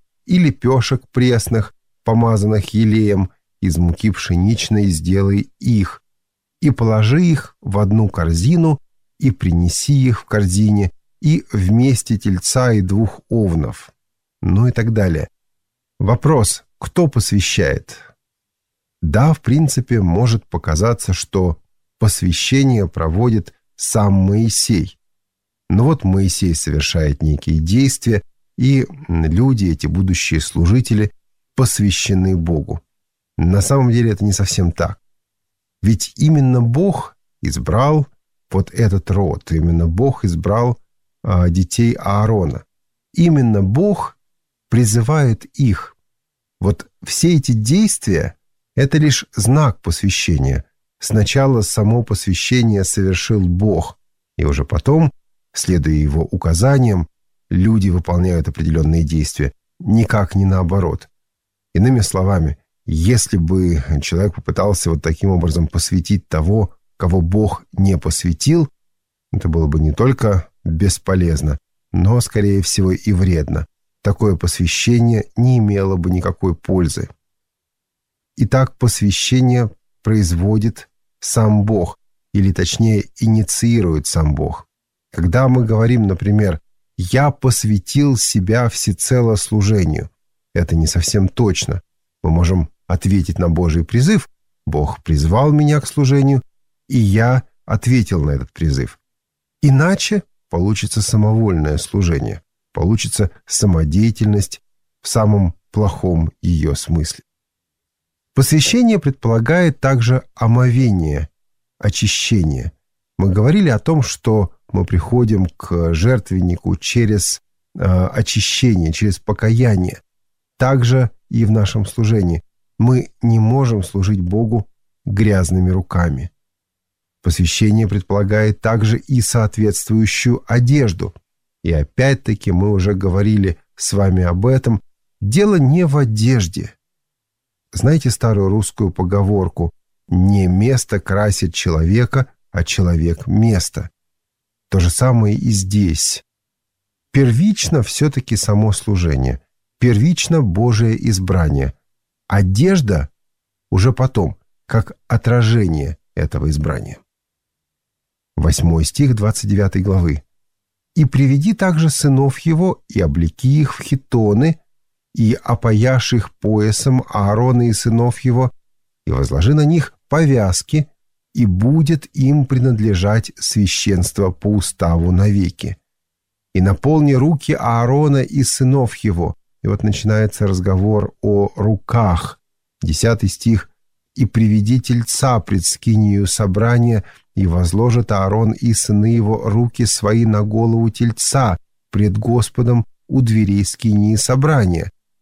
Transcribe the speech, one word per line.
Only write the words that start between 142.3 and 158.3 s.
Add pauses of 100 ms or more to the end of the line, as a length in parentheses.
а
человек
место»? (800)
То
же
самое
и
здесь. (920)
Первично
всё-таки
само
служение, (400)
первично
Божие
избрание. (560)
Одежда (600)
уже
потом, (300)
как (160)
отражение (180)
этого
избрания. (1400)